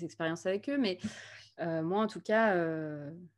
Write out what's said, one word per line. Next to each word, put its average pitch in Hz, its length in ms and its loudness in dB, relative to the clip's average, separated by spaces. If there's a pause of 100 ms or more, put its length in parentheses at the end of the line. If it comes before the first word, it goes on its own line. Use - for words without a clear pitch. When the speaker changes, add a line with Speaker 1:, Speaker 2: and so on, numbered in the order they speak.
Speaker 1:
expériences 165 420 -4
avec 202 240 0
eux, 285 80 0
mais, 190 240 2
Speaker 2:
Mm. - 600 -10
Speaker 1:
euh, 165 200 0
moi, 190 200 2
en 220 40 4
tout 190 140 -6
cas... 220 340 4
Euh... 156 560 -2 (280)